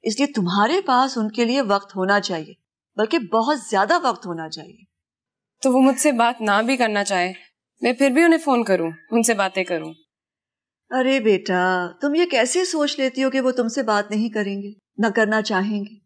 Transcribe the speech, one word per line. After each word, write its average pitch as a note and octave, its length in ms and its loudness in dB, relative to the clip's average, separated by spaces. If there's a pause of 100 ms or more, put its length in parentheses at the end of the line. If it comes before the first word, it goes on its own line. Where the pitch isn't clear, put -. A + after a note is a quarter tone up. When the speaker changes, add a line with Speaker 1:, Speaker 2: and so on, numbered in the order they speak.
Speaker 1:
इसलिए C#4 280 -2
तुम्हारे G#3 480 0
पास C4 380 0
उनके G#3+ 260 -2
लिए B3 160 0
वक्त G3+ 360 -2
होना G3 240 2
चाहिए, E3 360 -8 (420)
बल्कि A3 200 0
बहुत A3+ 520 -2
ज्यादा G#3+ 260 2
वक्त A#3+ 300 -2
होना D#3+ 220 -10
चाहिए। - 380 -18 (760)
Speaker 2:
तो C4 100 2
वो B3+ 80 4
मुझसे C4+ 320 4
बात A#3+ 280 0
ना G#3 220 2
भी B3+ 140 0
करना G#3+ 280 0
चाहे, F#3 300 -2 (480)
मैं A#3+ 120 2
फिर C4+ 180 2
भी D#4 120 4
उन्हें E4 160 6
फोन B3 240 0
करूं, F3 280 0 (200)
उनसे A#3 220 2
बातें F#3+ 300 -2
करूं। D#3+ 300 -6 (1000)
Speaker 1:
अरे C4 280 0
बेटा, F3+ 720 0 (100)
तुम C#4+ 140 0
ये F4 100 2
कैसे F4+ 380 0
सोच D4+ 340 -2
लेती C4 220 -2
हो C4+ 100 0
कि C4+ 100 -2
वो B3+ 120 0
तुमसे B3 300 -2
बात G#3 280 0
नहीं G#3+ 200 -2
करेंगे, G3+ 460 -6 (240)
ना A3 100 2
करना G#3+ 320 2
चाहेंगे? G#3 640 -4